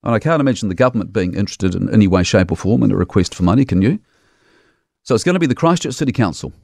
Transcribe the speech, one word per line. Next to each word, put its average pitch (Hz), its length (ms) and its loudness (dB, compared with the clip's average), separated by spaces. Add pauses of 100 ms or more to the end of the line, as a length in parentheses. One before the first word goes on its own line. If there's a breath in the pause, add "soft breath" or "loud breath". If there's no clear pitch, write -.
And 113 120 -2
I 110 40 2
can't 156 220 0
imagine 120 280 0
the 92 60 -2
government 117 380 -2
being 92 220 -2
interested 95 400 -2
in 90 180 -4
any 104 140 6
way, 92 160 2
shape 90 280 2
or 82 60 -2
form 117 280 0
in 104 80 2
a 98 40 0
request 90 380 0
for - 80 -4
money, 110 220 2
can 95 180 0
you? 156 160 0 (1040)
So - 120 -2
it's 110 100 -2
gonna 180 140 0
be 170 80 0
the 123 80 0
Christchurch 165 400 0
City 135 180 -2
Council - 400 -4 (120)